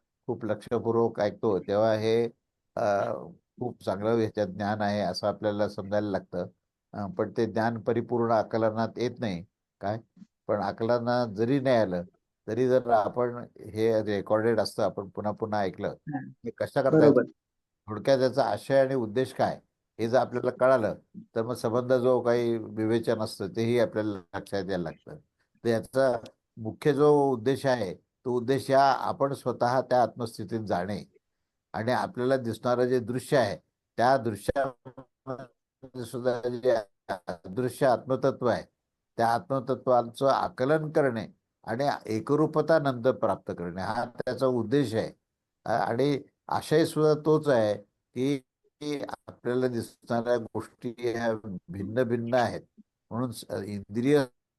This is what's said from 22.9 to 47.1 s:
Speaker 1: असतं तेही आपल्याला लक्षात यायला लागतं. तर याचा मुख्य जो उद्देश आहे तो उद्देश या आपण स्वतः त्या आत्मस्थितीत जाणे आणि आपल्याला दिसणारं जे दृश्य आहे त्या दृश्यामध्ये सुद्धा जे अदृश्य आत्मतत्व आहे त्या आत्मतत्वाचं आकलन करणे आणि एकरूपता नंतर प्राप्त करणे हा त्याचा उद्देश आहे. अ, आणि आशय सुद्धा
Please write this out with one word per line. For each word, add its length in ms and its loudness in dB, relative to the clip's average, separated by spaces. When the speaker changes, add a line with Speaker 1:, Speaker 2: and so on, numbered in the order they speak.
Speaker 1:
असतं 300 -6
तेही 300 0
आपल्याला 600 -2
लक्षात 160 -12
यायला 240 -2
लागतं. 380 -8
तर 40 0
याचा 500 0
मुख्य 360 -2
जो 400 4
उद्देश 340 0
आहे 400 -2
तो 80 -4
उद्देश 380 -2
या 120 6
आपण 500 0
स्वतः 480 0
त्या 220 2
आत्मस्थितीत 580 -4
जाणे 440 -4
आणि 200 -2
आपल्याला 440 0
दिसणारं 480 0
जे 140 2
दृश्य 380 -2
आहे 220 0
त्या 200 4
दृश्यामध्ये 1900 -8
सुद्धा 440 -2
जे 280 0
अदृश्य 580 -2
आत्मतत्व 600 0
आहे 180 0
त्या 120 2
आत्मतत्वाचं 1000 0
आकलन 640 0
करणे 360 0
आणि 240 -2
एकरूपता 720 2
नंतर 340 2
प्राप्त 460 -2
करणे 240 -6
हा 220 -4
त्याचा 420 -4
उद्देश 480 0
आहे. 180 -2
अ, 80 -2
आणि 500 0
आशय 360 2
सुद्धा 420 2